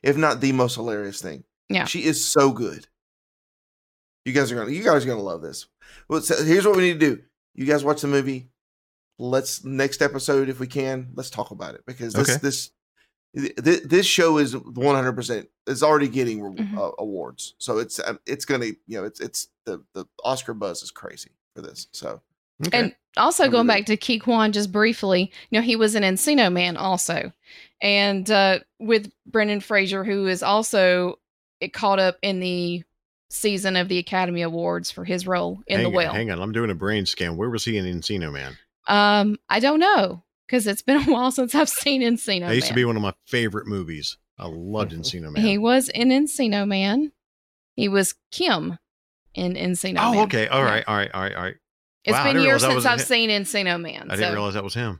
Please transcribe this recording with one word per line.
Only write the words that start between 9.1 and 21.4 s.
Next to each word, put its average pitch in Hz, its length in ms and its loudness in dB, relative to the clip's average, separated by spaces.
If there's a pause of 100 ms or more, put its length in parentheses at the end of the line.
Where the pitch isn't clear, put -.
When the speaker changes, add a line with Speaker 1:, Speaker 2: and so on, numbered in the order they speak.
Speaker 1:
Let's, 131 440 -2
next 135 380 -2
episode, 139 480 0
if 127 100 -6
we 127 80 -8
can, 131 460 -6
let's 131 160 -12
talk - 220 -8
about 78 240 -14
it - 100 -20
because 123 280 -10
this, 135 160 2
Speaker 3:
Okay. 127 120 2
Speaker 1:
this, 139 300 -4 (640)
th-, 139 280 -6
th-, 165 200 4
this 175 240 4
show 165 300 4
is 131 200 2
one 135 380 0
hundred 127 180 0
percent, 113 360 -6 (180)
it's 127 160 -2
already 151 240 6
getting, 117 320 -2
Speaker 2:
Mm-hmm. 104 380 -8
Speaker 1:
uh, 98 200 -4
awards. 90 600 -8
So 113 220 -4
it's, - 200 -6
uh, 120 160 -6 (100)
it's 139 200 -6
gonna, 127 200 0 (220)
you 107 120 -10
know, 92 40 -6
it's, 107 160 -10
it's - 300 -8 (160)
the, 90 180 -8 (100)
the 95 120 -10 (180)
Oscar 127 300 -2
buzz 101 280 -8
is - 100 -14
crazy - 400 -18 (240)